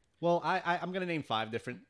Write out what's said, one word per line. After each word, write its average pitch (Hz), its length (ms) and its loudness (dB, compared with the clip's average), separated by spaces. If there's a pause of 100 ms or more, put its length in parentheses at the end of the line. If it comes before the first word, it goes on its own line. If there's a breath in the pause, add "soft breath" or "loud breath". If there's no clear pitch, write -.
(200)
well, 170 240 4
I, 180 200 2
I, 170 160 2
I'm 175 120 -4
gonna 185 120 -2
name 165 180 -2
five 110 280 -2
different 113 400 -6